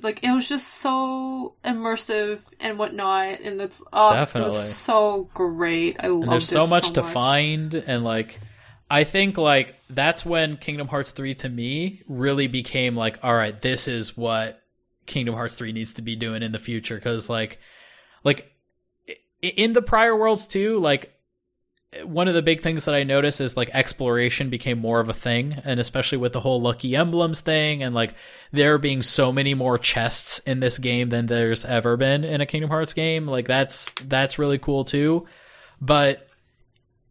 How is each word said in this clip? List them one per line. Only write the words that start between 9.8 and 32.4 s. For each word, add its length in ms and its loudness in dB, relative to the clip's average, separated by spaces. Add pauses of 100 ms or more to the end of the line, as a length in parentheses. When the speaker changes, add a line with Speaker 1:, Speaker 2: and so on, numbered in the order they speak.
Speaker 2:
that's 380 0
when 300 0
Kingdom 320 -8
Hearts 240 -4
three 240 -8
to 120 -6
me 600 -6
really 400 0
became, 480 -2
like, 260 -4
all 120 2
right, 280 0
this 260 0
is 280 -6
what 440 -4 (460)
Kingdom 300 -4
Hearts 200 -6
three 160 -8
needs 220 -8
to 80 -14
be 140 -8
doing 260 -6
in 100 -6
the 60 -6
future, 400 -8
'cause, 300 -6
like, 320 -6 (640)
like, 260 0 (580)
i-, 40 -14 (300)
i-, 40 -2 (100)
in 160 2
the 100 4
prior 340 4
worlds 300 2
too, 340 0
like, 340 0 (880)
one 260 -2
of 60 2
the 80 2
big 180 2
things 260 -2
that 80 0
I 100 2
noticed 360 2
is, 160 -4
like, 160 -2
exploration 760 0
became 280 -2
more 220 2
of 80 0
a 60 -4
thing, 500 -2
and 140 -2
especially 400 -2
with 140 0
the 80 -4
whole 200 2
Lucky 360 -2
Emblems 440 2
thing, 420 0
and, 120 -2
like, 200 0 (380)
there 260 6
being 240 0
so 300 2
many 220 2
more 240 2
chests 600 0
in 200 -2
this 180 2
game 320 0
than 160 0
there's 380 0
ever 320 2
been 280 2
in 160 -2